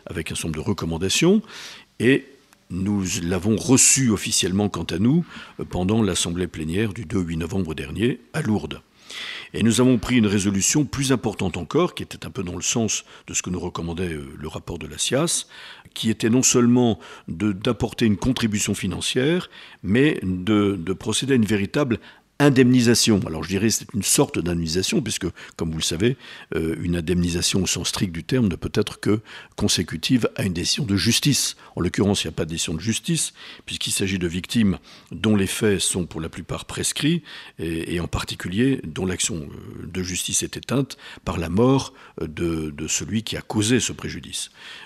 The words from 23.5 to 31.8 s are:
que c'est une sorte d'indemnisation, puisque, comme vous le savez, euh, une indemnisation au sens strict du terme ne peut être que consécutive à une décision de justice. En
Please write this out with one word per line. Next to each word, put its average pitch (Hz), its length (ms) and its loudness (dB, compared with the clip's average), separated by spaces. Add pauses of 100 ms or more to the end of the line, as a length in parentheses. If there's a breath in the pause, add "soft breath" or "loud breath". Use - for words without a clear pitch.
que 107 60 4
c'est - 220 -6
une 101 100 -2
sorte - 340 2
d'indemnisation, 85 640 0
puisque, - 240 -4 (300 loud breath)
comme 82 160 -4
vous 80 60 -4
le 78 40 -4
savez, 101 340 0 (380 loud breath)
euh, 80 260 -2
une 87 140 0
indemnisation 87 680 0
au - 20 0
sens - 220 -4
strict 95 240 -2
du 82 100 -8
terme 127 240 2
ne 87 80 0
peut 82 200 -6
être - 260 -2
que 104 180 2 (380 loud breath)
consécutive 104 800 0
à 113 80 -2
une 95 80 -2
décision 85 320 -2
de 98 100 0
justice. 117 600 2 (180 loud breath)
En - 60 -2